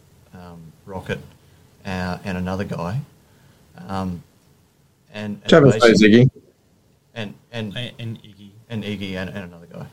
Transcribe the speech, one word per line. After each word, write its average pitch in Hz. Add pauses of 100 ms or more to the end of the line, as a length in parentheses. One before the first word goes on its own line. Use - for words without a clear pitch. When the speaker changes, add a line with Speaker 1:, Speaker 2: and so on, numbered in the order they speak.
(340)
Speaker 1:
um, 85 (120)
Rocket, 95 (640)
uh, 92
and 95
another 92
guy. 87 (880)
Um, 95 (880)
and, 104
and -
Speaker 2:
Travis 139
Speaker 1:
basically 107
Speaker 2:
Ziggy. 135 (840)
Speaker 1:
And, 107 (180)
and, 107
Speaker 3:
And, 123
and 113
Iggy. 101 (180)
Speaker 1:
and 110
Iggy 101
and, 92
and 95
another 87
guy, -